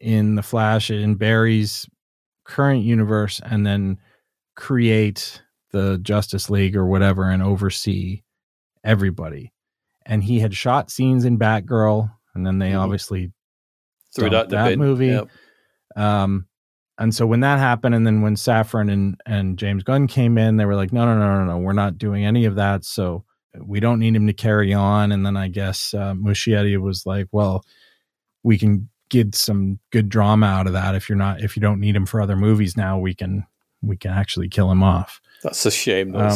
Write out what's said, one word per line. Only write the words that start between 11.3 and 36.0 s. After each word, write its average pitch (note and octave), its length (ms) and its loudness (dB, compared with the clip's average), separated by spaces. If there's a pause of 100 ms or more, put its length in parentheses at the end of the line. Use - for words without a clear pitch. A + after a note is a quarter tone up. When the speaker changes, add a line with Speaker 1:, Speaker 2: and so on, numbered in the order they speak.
Speaker 1:
Batgirl, A2 720 0 (240)
and F#2 120 -4
then F#2+ 120 0
they F#2+ 120 0
Speaker 2:
Mm-hmm. F#2+ 100 0
Speaker 1:
obviously F#2+ 520 -4 (800)
Speaker 2:
Threw A2 160 0
Speaker 1:
dumped A2 200 2
Speaker 2:
that - 0 -
in - 0 -
the G2+ 60 -2
Speaker 1:
that A2+ 140 2
Speaker 2:
bin. F#2+ 80 0
Speaker 1:
movie. C3+ 300 2
Speaker 2:
Yep. A#2 200 0 (680)
Speaker 1:
Um, G2 500 0 (500)
and A2 180 0
so A#2+ 120 0
when A#2 140 2
that C#3 180 2
happened, A#2+ 360 2
and A2+ 120 2
then G#2+ 160 2
when G#2 120 2
Safran A2 560 0
and, G2 360 -2
and G2 320 -2
James G2+ 260 -2
Gunn C#3 220 2
came A#2 320 2
in, A2 180 4
they G#2+ 80 2
were G2+ 120 0
like, F#2+ 160 -2
"No, A#2+ 120 0
no, A#2 140 2
no, G2+ 200 2
no, F2+ 140 0
no, F2 60 -4
we're F#2 140 -2
not G2+ 260 -2
doing G#2 260 -2
any A#2 200 2
of G2+ 120 0
that. G2 280 0
So F2+ 400 -6 (360)
we G2+ 200 -6
don't A#2 200 2
need A2+ 160 2
him G#2 100 2
to G#2 60 0
carry G#2 420 0
on." G2+ 380 2
And G2 140 0
then G2 100 -2
I F#2+ 120 -4
guess, F#2+ 460 -6
uh, G2 200 -4
Muschietti G2+ 640 0
was F#2+ 260 -4
like, F#2+ 240 -4
"Well, G2 320 -2 (800)
we A2 160 4
can G#2 300 0 (220)
get A2 240 2
some G2 440 -2 (140)
good G#2+ 160 2
drama G#2+ 380 4
out F#2+ 200 0
of F2+ 60 -2
that. F#2+ 220 -2
If F#2+ 140 -6
you're G#2 100 -2
not, G2 240 -2
if G#2 140 -4
you G#2+ 60 -2
don't G#2 180 0
need G#2 140 0
him G2 120 2
for A2 140 -2
other G2 160 0
movies G#2 400 2
now, F#2+ 220 -2
we F#2 160 -4
can, F#2+ 320 -6 (340)
we G2+ 160 -4
can F#2 140 -8
actually F#2+ 380 -2
kill F#2+ 220 0
him F#2 120 4
off." F#2 380 0 (240)
Speaker 2:
That's - 220 -6
a G#2+ 40 4
shame, F#2+ 400 -2